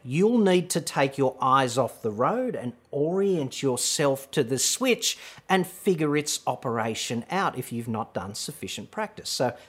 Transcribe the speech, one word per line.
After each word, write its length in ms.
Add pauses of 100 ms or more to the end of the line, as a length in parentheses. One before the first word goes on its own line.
you'll 360
need 320
to 100
take 340
your 240
eyes 380
off 240
the 80
road 460
and 180 (160)
orient 720
yourself 680
to 120
the 140
switch 580 (320)
and 200
figure 500
its 300
operation 800
out 260
if 160
you've 160
not 280
done 180
sufficient 560
practice. 400
So 240 (160)